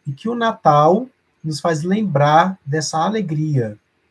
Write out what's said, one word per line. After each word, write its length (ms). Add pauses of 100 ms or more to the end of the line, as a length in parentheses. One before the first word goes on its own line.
e 60
que 160
o 60
Natal 720 (380)
nos 160
faz 240
lembrar 800
dessa 320
alegria 800 (340)